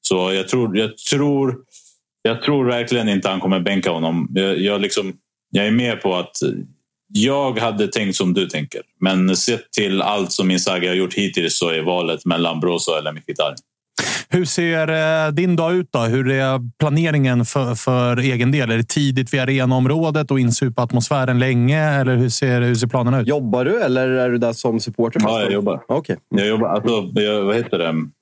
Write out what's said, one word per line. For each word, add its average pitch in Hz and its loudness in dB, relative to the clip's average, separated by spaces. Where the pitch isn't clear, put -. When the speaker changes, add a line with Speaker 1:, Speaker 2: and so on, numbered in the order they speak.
Speaker 1:
Så 92 0
jag 95 -2
tror, 110 0
jag - -4
tror, 139 0
jag 117 0
tror 143 2
verkligen 120 0
inte 98 0
han 95 -2
kommer 95 0
bänka 95 0
honom. 82 -2
Jag, 95 0
jag 101 0
liksom, 98 -2
jag 101 2
är 107 2
med 117 0
på 92 0
att 90 -6
jag 127 2
hade 107 0
tänkt 101 -2
som 92 0
du 90 0
tänker. - -8
Men 92 2
sett - -4
till 95 -2
allt 101 -2
som 92 0
Inzaghi 90 0
har 90 0
gjort 92 -2
hittills 90 -2
så 85 0
är 80 -2
valet 85 -2
mellan 82 0
Brozo 87 0
eller 76 -4
Mkhitaryan. 76 -6
Speaker 2:
Hur 180 2
ser, 165 0
eh, 151 -2
din 175 2
dag 165 2
ut 180 -2
då? 127 0
Hur 123 0
är 135 0
planeringen 143 2
för, 120 -2
för 123 0
egen 123 2
del? 135 2
Är 113 2
det 117 0
tidigt 135 0
vid 135 0
arenaområdet 135 0
och 135 2
insupa 123 0
atmosfären 123 0
länge? 131 2
Eller 127 2
hur 123 2
ser, 123 0
hur 120 2
ser 117 0
planerna 123 0
ut? 110 0
Speaker 3:
Jobbar 127 0
du 208 2
eller 131 2
är 127 2
du 120 0
där 117 0
som 113 -2
supporter? 113 -2
Speaker 1:
Ja, 110 0
jag 98 0
jobbar. 101 -2
Speaker 3:
Okej. 139 -2
Speaker 1:
Jag 98 0
jobbar. 110 0
Alltså, 107 0
jag, 104 0
vad 101 2
heter 117 -2
det? 82 0